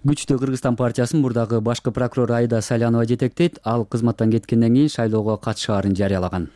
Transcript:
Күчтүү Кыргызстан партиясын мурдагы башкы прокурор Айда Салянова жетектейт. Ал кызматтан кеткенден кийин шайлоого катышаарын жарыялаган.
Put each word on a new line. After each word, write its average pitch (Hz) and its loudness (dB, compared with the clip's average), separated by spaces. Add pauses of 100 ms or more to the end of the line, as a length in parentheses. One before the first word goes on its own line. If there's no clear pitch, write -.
Күчтүү 143 0
Кыргызстан 131 -2
партиясын 123 0
мурдагы 117 0
башкы 117 -2
прокурор 120 0
Айда 117 0
Салянова 117 0
жетектейт. 123 -2
Ал 113 -2
кызматтан 113 0
кеткенден 113 2
кийин 143 4
шайлоого 110 -2
катышаарын 101 -2
жарыялаган. 92 -2